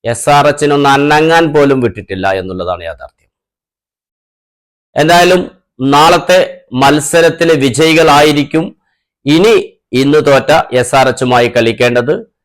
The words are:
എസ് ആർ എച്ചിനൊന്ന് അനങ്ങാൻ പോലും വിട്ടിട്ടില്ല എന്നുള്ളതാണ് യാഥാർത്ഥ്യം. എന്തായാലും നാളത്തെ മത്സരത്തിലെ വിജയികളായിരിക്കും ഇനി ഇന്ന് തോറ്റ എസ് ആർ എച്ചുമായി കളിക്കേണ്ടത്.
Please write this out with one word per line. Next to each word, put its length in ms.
എസ് 240
ആർ 180
എച്ചിനൊന്ന് 420
അനങ്ങാൻ 640
പോലും 260
വിട്ടിട്ടില്ല 520
എന്നുള്ളതാണ് 520
യാഥാർത്ഥ്യം. 460
എന്തായാലും 500
നാളത്തെ 840
മത്സരത്തിലെ 800
വിജയികളായിരിക്കും 1200
ഇനി 520
ഇന്ന് 340
തോറ്റ 500
എസ് 200
ആർ 120
എച്ചുമായി 400
കളിക്കേണ്ടത്. 960